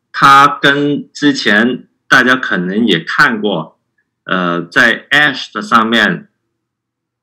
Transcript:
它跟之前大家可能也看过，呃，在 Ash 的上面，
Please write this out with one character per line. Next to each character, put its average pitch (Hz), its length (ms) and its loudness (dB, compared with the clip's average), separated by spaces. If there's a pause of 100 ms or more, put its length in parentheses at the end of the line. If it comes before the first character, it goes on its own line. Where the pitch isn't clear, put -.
(100)
它 139 500 4
跟 143 520 0
之 147 200 0
前 117 560 -2 (200)
大 131 160 2
家 127 100 2
可 131 220 -6
能 92 280 -2
也 95 140 0
看 110 420 -2
过， 92 400 -6 (440)
呃， 87 360 -4
在 113 500 0
Ash 139 420 -2
的 104 100 -8
上 110 240 0
面， 107 420 -2 (960)